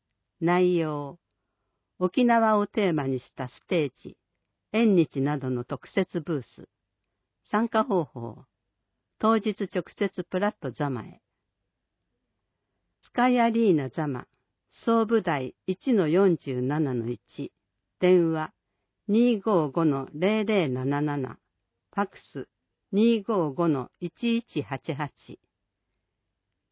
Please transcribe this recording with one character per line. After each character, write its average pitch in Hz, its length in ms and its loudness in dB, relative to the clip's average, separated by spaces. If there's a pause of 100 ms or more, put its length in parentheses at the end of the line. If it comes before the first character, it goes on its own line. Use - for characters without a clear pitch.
(400)
内 180 360 2
容、 151 420 -4 (800)
沖 185 260 0
縄 226 340 4
を 208 80 0
テ 180 240 0
ー - 20 0
マ 147 140 -2
に 131 140 -4
し - 140 -20
た 127 140 -8
ス - 180 -20
テ 160 220 0
ー - 40 -20 (100)
ジ、 - 140 -18 (560)
縁 220 220 4
日 160 280 2
な 147 160 -2
ど 127 120 -6
の 123 140 -4
特 - 260 -10
設 180 300 -2
ブ 151 200 -4
ー - 20 -8
ス。 - 260 -20 (800)
参 226 180 0
加 269 160 0
方 190 200 0
法、 117 400 -14 (760)
当 220 200 2
日 208 360 -6
直 175 100 -4 (120)
接 190 280 -4
プ - 140 -6
ラ 202 140 -2
ッ - 80 -12
ト 135 100 -6
座 143 200 -4
間 117 160 -6
へ。 - 160 -20 (1800)
ス - 80 -20
カ 247 200 0
イ 247 100 2
ア 233 80 2
リ 226 220 4
ー 170 40 6
ナ 139 140 0
座 156 180 -6
間、 131 220 -8 (560)
総 226 220 2
武 226 160 2
台 139 320 -4 (120)
一 233 280 -2
の 185 140 4
四 180 280 4
十 127 240 -4
七 143 320 -2
の 117 160 -4
一、 - 440 -10 (460)
電 180 320 4
話 156 220 -4 (560)
二 226 320 2
五 175 300 0
五 165 160 0
の 135 260 -2
零 202 320 0
零 196 240 0
七 131 320 -2
七、 147 380 -4 (560)
フ 196 60 0
ァ 202 40 2
ッ - 40 -4
ク - 100 -20
ス - 300 -14 (440)
二 220 300 4
五 180 300 -2
五 170 160 0
の 139 220 -2 (100)
一 233 360 -4
一 160 260 -6
八 139 300 -8
八。 - 480 -12 (1300)